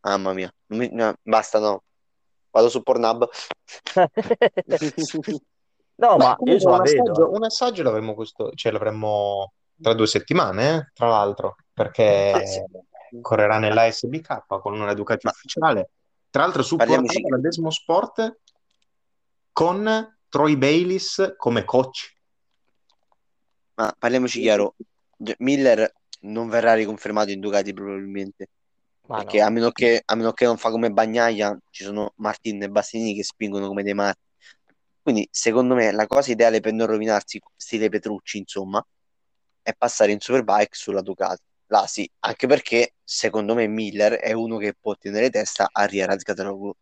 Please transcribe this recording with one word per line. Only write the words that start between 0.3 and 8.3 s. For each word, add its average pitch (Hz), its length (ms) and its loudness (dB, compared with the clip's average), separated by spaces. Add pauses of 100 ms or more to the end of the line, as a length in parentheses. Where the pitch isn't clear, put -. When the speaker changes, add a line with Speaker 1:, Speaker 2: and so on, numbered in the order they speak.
Speaker 1:
mia. 95 200 -8 (140)
Non 107 140 -8
mi, 123 120 -4
no, 113 300 0
basta, 110 380 2
no. 104 240 -2 (640)
Vado 113 180 6
su 117 140 -2
Pornhub. 117 460 2 (680)
Speaker 2:
<laughs> 160 1500 0 (480)
No, 226 220 6
Speaker 3:
Beh, - 80 6
Speaker 2:
ma 127 60 6
io 120 60 0
Speaker 3:
comunque 202 220 2
Speaker 2:
ce 190 100 4
la 180 80 8
Speaker 3:
un 185 60 4
Speaker 2:
vedo. 226 200 4
Speaker 3:
assaggio, 165 280 4
un 214 140 -2
assaggio 226 400 -2
l'avremo 110 300 -2
questo, 107 400 -8